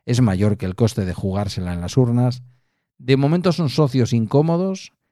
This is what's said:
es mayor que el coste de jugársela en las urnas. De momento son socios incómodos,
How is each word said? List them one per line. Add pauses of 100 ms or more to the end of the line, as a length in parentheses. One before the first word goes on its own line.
es
mayor
que
el
coste
de
jugársela
en
las
urnas. (540)
De
momento
son
socios
incómodos, (200)